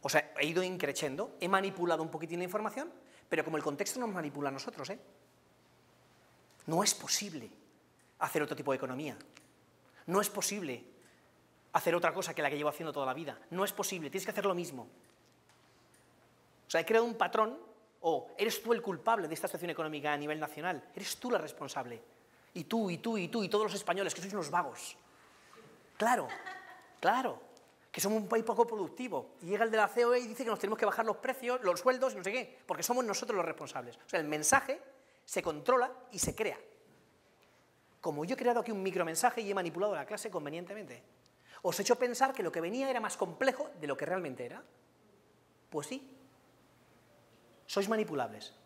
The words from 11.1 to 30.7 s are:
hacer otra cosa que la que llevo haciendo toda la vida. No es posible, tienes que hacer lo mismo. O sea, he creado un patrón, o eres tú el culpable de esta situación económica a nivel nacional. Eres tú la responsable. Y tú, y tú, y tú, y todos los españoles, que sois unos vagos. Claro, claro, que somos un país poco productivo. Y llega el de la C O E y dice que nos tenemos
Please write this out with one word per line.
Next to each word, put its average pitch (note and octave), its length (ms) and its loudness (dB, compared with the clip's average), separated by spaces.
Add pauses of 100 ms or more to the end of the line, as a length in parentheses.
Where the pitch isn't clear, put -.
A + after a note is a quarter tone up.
hacer E3 220 4
otra E3+ 180 4
cosa D#3+ 220 -4
que D#3+ 80 -2
la C#3+ 80 4
que D3 60 -4
llevo D3 120 0
haciendo D3+ 240 -4
toda C#3 140 -2
la B2+ 80 0
vida. C#3+ 240 -8 (120)
No F#3 140 0
es F#3 80 -2
posible, E3+ 380 -4
tienes F#3 140 -6
que G#3 80 -4
hacer G3+ 140 0
lo F#3+ 80 4
mismo. D3 340 -6 (1800)
O - 40 -14
sea, D#3+ 100 4
he D#3+ 40 0
creado A3+ 200 6
un A#3 100 -2
patrón, A3 440 2 (420)
o E3 360 2
eres G#3+ 260 0
tú A#3 100 2
el A#3 100 2
culpable G3 460 2
de D#3+ 60 -4
esta F3 120 -4
situación F3 240 -4
económica D3+ 420 -2
a D3 40 2
nivel D3 240 -2
nacional. D3+ 540 -6
Eres G3 220 -6
tú B3 140 -6
la A3+ 80 4
responsable. C3 640 -6 (520)
Y E3 100 -6
tú, A3 260 0
y E3+ 80 -2
tú, A3+ 200 0
y E3+ 100 -2
tú, A3+ 140 0
y F3+ 60 0
todos G#3 160 4
los F#3 100 0
españoles, F#3 400 0
que F3+ 60 -10
sois F#3+ 120 -8
unos F3 180 -2
vagos. D#3+ 460 -2 (1000)
Claro, A3 300 4 (760)
claro, A3+ 400 2 (520)
que - 80 -4
somos G#3+ 200 2
un G3 80 -4
país A3+ 160 2
poco A3+ 220 6
productivo. G3+ 760 -4
Y E3+ 40 -12
llega G3+ 180 2
el A3+ 60 2
de A3 60 4
la G#3 120 6
C A#3+ 160 4
O A#3+ 100 6
E B3 60 4
y B3 60 -6
dice A3+ 180 -6
que A#3 60 -2
nos B3 80 0
tenemos G#3+ 200 0